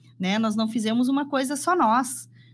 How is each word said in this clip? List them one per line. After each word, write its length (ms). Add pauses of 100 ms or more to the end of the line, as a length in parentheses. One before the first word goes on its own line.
(200)
né? 180
Nós 180
não 120
fizemos 400
uma 180
coisa 300
só 200
nós, 540 (240)